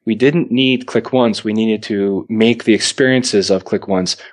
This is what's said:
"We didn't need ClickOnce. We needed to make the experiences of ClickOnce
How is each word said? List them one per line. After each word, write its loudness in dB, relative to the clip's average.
"We 0
didn't 2
need 0
ClickOnce. 0
We -2
needed 0
to -2
make 0
the 4
experiences 0
of -2
ClickOnce -2